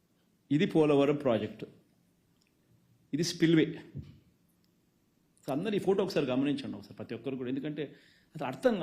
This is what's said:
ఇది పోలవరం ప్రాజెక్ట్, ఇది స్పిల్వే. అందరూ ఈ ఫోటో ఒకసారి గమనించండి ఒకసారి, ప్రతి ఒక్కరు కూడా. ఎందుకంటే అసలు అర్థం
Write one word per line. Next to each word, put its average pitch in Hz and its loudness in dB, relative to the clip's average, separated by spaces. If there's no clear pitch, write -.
ఇది 143 4
పోలవరం 147 4
ప్రాజెక్ట్, 107 -2
ఇది 165 0
స్పిల్వే. 160 4
అందరూ 180 -2
ఈ - -4
ఫోటో 196 2
ఒకసారి 151 -2
గమనించండి 127 -2
ఒకసారి, - -18
ప్రతి 113 -10
ఒక్కరు 127 -8
కూడా. 127 -6
ఎందుకంటే 147 -6
అసలు 147 -6
అర్థం 233 2